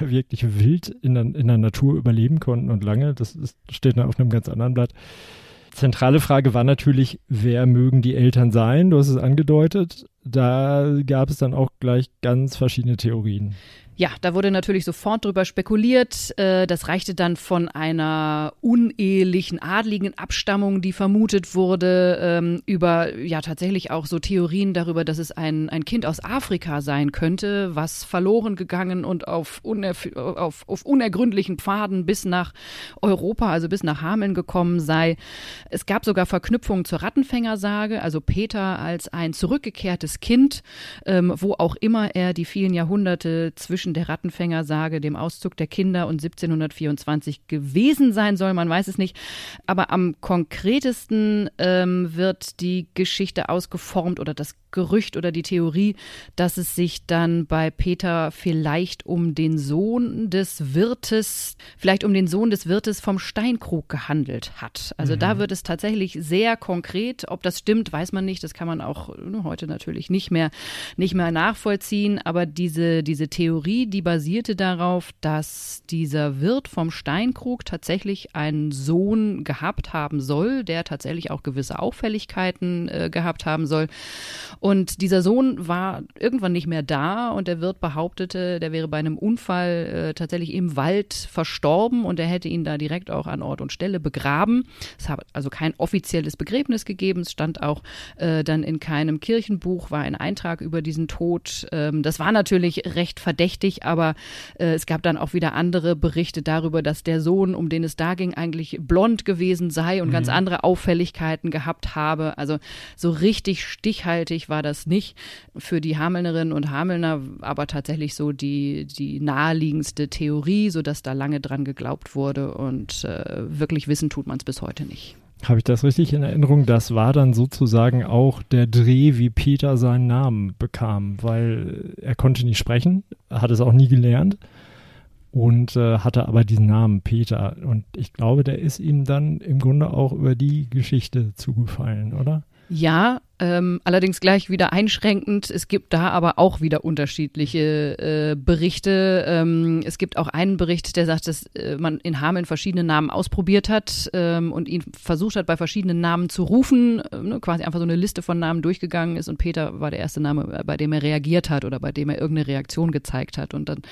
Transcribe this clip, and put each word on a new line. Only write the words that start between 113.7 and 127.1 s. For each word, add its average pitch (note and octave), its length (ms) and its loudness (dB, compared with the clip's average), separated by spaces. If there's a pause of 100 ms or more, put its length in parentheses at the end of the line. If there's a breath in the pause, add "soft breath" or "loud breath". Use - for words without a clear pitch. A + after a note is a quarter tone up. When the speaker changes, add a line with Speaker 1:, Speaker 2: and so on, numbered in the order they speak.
Speaker 2:
war D3+ 80 -2
das D3 240 -6
nicht. F#3+ 320 -2 (400 loud breath)
Für E3+ 240 -2
die D#3 160 -2
Hamelnerinnen E3 560 -2
und D3 160 -2
Hamelner D#3+ 500 -2 (220)
aber C#3+ 240 -6
tatsächlich D3 480 -6
so D3 180 -2
die, C#3+ 540 -4
die C#3+ 340 -8
naheliegendste D3 920 -2
Theorie, D#3 600 0
sodass D3+ 320 -4
da C3 120 -8
lange C#3 280 -2
dran C#3 240 -4
geglaubt C3 500 -8
wurde C#3 380 -2
und, - 500 -6
äh, - 380 -6 (180)
wirklich D3+ 280 -2
wissen D3 240 0
tut C#3 160 -8
man's - 160 -8
bis - 180 -8
heute - 240 -10
nicht. - 300 -16 (280)
Speaker 1:
Habe A#2 140 6
ich A2+ 80 4
das B2 180 4
richtig C#3+ 300 4
in D3 100 2
Erinnerung? C#3+ 420 6
Das A#2 280 4
war A2+ 180 4